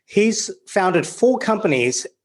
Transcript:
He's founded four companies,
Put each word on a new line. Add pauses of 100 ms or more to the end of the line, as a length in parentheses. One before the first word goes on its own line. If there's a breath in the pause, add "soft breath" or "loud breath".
He's (180)
founded
four
companies, (180)